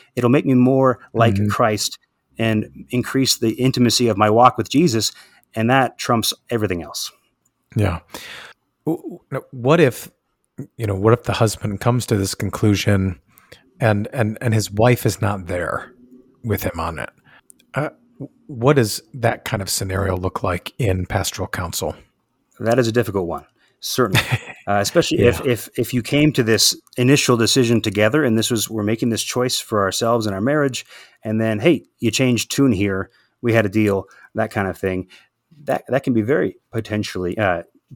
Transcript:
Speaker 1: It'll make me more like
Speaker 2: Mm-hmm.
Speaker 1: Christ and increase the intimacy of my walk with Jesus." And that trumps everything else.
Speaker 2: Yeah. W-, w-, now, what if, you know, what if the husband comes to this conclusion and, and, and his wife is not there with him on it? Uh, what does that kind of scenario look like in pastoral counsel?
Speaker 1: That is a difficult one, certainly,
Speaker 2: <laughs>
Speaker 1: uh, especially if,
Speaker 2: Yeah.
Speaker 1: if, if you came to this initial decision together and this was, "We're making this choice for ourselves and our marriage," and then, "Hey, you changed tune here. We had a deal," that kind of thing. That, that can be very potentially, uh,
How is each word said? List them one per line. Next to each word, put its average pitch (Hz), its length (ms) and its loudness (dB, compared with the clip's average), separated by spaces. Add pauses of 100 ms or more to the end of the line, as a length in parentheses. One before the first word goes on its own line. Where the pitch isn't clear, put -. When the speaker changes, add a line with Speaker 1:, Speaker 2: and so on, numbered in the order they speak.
(160)
Speaker 1:
It'll 120 140 2
make 135 160 4
me 135 80 2
more 127 460 4 (140)
like 113 200 2
Speaker 2:
Mm-hmm. 104 140 0
Speaker 1:
Christ 107 500 -2 (400)
and 110 520 -2
increase 127 480 -2
the 110 160 0
intimacy 123 540 2
of 101 100 0
my 107 100 4
walk 117 300 6
with 110 100 -2
Jesus." 131 440 2 (420)
And 113 160 0
that 127 280 2
trumps - 360 -2 (160)
everything 98 320 -2
else. - 280 -12 (640)
Speaker 2:
Yeah. 95 260 0 (840)
W-, - 160 -4
w-, 247 180 -14 (100)
now, 135 100 -8 (100)
what 135 300 2
if, 131 300 2 (680)
you 113 100 -6
know, 101 80 0
what 104 200 4
if - 100 -2
the 113 80 -2
husband 107 480 -2
comes 120 260 0
to 117 100 2
this 98 180 -2
conclusion 98 840 0 (640)
and, 107 320 0
and, 110 280 -2
and 107 140 0
his 107 160 0
wife 117 360 2
is - 160 -2
not 101 240 -2
there 87 460 -6 (520)
with 104 200 -2
him 92 140 -6
on 82 200 -6
it? - 120 -10 (640)
Uh, 147 160 -4 (560)
what 135 300 2
does 113 240 0 (140)
that 117 300 -2
kind 104 180 -4
of 92 80 -10
scenario 95 460 -2
look 92 260 -6
like 90 360 -4
in 92 280 -2
pastoral 95 420 -4
counsel? - 460 -6 (640)
Speaker 1:
That 113 180 0
is 120 100 2
a 110 40 -2
difficult 98 340 -2
one, 80 200 -8 (340)
certainly, 113 420 0 (220)
Speaker 2:
<laughs> - 240 -20
Speaker 1:
uh, 101 120 2
especially 117 400 0
if, 120 240 4
Speaker 2:
Yeah. 127 80 2
Speaker 1:
if, - 160 -6 (100)
if 123 160 -2
you 123 80 0
came 147 300 2
to 135 100 2
this 110 340 2 (200)
initial 127 400 4
decision 117 440 4
together 107 440 2
and 113 120 2
this 110 140 0
was, 113 180 -2
"We're 110 140 -6
making 113 280 0
this 110 120 -2
choice 123 380 -2
for 104 220 -2
ourselves 113 440 0
and 101 80 -4
our 95 80 -4
marriage," 139 420 -2 (400)
and 110 160 -2
then, 110 200 0
"Hey, 151 240 2 (160)
you 117 100 0
changed 123 400 0
tune 139 220 2
here. 95 380 -2 (320)
We 120 120 0
had 113 120 4
a 98 40 -2
deal," 101 360 0 (280)
that 110 160 -2
kind 98 180 -2
of 87 80 -6
thing. 92 320 -4 (560)
That, - 240 -4
that 131 160 -2
can 135 100 0
be 110 80 2
very 123 340 -2 (140)
potentially, 104 640 -6
uh, 90 280 0 (320)